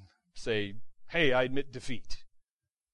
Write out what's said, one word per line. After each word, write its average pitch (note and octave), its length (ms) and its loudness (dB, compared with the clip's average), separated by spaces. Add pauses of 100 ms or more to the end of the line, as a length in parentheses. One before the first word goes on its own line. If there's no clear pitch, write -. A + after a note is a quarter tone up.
(340)
say, G#2 420 -2 (340)
"Hey, D#3+ 220 4
I B2+ 120 4
admit C3+ 280 0
defeat." - 520 -4 (720)